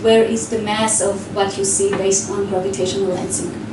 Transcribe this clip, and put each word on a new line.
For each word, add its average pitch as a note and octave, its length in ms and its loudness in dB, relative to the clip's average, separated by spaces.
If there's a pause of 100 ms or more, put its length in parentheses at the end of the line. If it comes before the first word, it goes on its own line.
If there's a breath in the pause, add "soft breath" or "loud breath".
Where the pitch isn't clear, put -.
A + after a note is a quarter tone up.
where A3+ 180 6
is A3+ 280 0
the A3+ 100 -2
mass G#3+ 400 0
of G3 340 -2
what G3 240 0
you G3 60 -2
see G3 280 2
based F#3+ 380 0
on G3+ 180 -2
gravitational F#3+ 680 0
lensing. - 380 -4 (200)